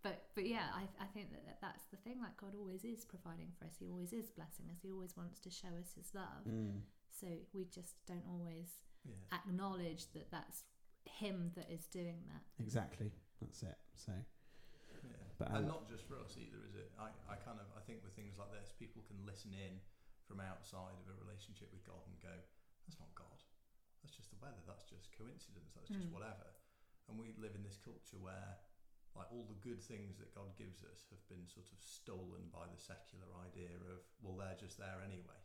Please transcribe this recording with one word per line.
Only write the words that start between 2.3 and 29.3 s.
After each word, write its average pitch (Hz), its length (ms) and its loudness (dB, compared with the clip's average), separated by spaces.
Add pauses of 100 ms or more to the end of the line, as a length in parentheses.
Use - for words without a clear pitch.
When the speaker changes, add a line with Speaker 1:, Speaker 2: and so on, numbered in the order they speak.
Speaker 1:
God 196 220 -2
always 185 240 0
is 226 220 0
providing 170 520 -4
for - 80 -6
us. 165 140 -6
He 180 80 -2
always 180 240 2
is 226 200 2
blessing 160 400 -4
us. 175 100 -2
He 190 100 -2
always 185 240 0
wants 175 260 -2
to 180 100 -6
show 185 180 -2 (100)
us 175 160 0
his - 200 -4
love. 196 340 0
Speaker 2:
Mm. 104 320 8 (300)
Speaker 1:
So - 160 -2 (260)
we 190 120 4
just 175 280 -6 (140)
don't 180 200 2
always 170 420 2 (380)
Speaker 3:
Yeah. 113 60 -2 (180)
Speaker 1:
acknowledge 180 840 6
that - 180 -2
that's - 320 0 (420)
him 185 500 6
that - 160 -2
is 165 160 0
doing 170 400 2
that. - 160 -4 (160)
Speaker 2:
Exactly. 110 520 8 (300)
That's - 220 0
it. 87 140 2 (180)
So, - 180 0 (920)
Speaker 3:
Yeah. - 80 -4 (260)
Speaker 2:
but - 140 8
Speaker 3:
And 107 60 12
Speaker 2:
I - 100 12
Speaker 3:
not - 200 4
just - 200 -2
for 139 120 -2
us - 180 -4
either, 107 280 -4
is 101 100 -4
it? 101 220 -2
I, 110 120 0 (180)
I 101 80 0
kind 113 240 -2
of, 101 60 -4 (100)
I 107 60 -6
think 113 220 -4
with 95 120 -6
things 101 220 -4
like 101 140 -2
this, 101 260 -2
people 110 300 -6
can 101 180 -6
listen 101 280 -4
in 95 280 -2 (460)
from 98 120 -2
outside 92 580 -2
of 92 120 -6
a 95 120 -4
relationship 98 520 -6
with 95 120 -6
God 90 220 -8
and 90 140 -6
go, 90 120 -6 (520)
"That's - 140 -6
not - 140 -8
God. - 300 -8 (580)
That's - 140 -12
just - 160 -10
the 101 100 -6
weather. 98 240 -6
That's - 200 -6
just - 320 -8
coincidence. - 580 -6
That's - 140 -6
just 190 200 6
Speaker 1:
Mm. 82 60 0
Speaker 3:
whatever." 104 320 -2 (640)
And 107 100 0
we 113 180 -2
live 104 160 0
in 95 100 0
this 98 140 -2
culture - 400 -8
where, 95 400 -2 (560)
like, 92 180 -2